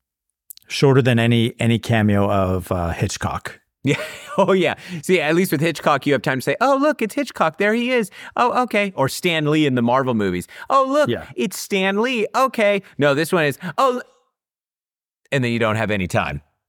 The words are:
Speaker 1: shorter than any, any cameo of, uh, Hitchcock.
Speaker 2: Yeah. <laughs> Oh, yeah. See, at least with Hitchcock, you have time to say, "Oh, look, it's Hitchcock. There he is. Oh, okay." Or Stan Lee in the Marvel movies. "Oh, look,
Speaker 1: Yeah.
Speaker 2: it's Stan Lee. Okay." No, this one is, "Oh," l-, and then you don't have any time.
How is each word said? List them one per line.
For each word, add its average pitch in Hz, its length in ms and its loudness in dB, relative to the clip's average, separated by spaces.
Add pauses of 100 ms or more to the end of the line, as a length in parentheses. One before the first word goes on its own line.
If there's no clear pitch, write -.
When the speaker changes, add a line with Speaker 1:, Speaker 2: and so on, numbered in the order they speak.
(680)
Speaker 1:
shorter 139 340 4
than 120 180 2
any, 117 400 2
any 117 200 2
cameo 104 520 2
of, 92 400 0
uh, 87 200 -2
Hitchcock. - 720 -6 (240)
Speaker 2:
Yeah. 143 160 0
<laughs> - 40 -8 (360)
Oh, 190 120 2
yeah. 165 240 0 (260)
See, 180 180 2
at 151 140 0
least 180 160 2
with 143 100 -2
Hitchcock, 156 460 0
you 143 60 2
have 131 100 2
time 131 160 -2
to 120 40 -6
say, 139 180 -2
"Oh, 269 200 4
look, 294 220 0
it's 214 100 -4
Hitchcock. 196 460 -2
There 208 160 2
he 240 160 -2
is. 240 180 0 (280)
Oh, 247 260 0
okay." 202 320 -2
Or 135 140 0
Stan 160 420 0
Lee 156 160 4
in 127 80 2
the 123 80 2
Marvel 127 320 2
movies. 95 320 0 (240)
"Oh, 269 180 4
look, 285 200 2
Speaker 1:
Yeah. - 260 -4
Speaker 2:
it's 226 240 -4
Stan 196 420 -2
Lee. 240 240 -2 (120)
Okay." 214 460 0 (160)
No, 143 180 4
this 156 160 -2
one 160 140 2
is, 139 120 -2 (180)
"Oh," 254 200 2
l-, 240 60 -8 (1300)
and 139 100 0
then 120 80 0
you 117 80 0
don't 110 160 2
have 107 160 -2
any 95 160 0
time. 73 340 -2 (280)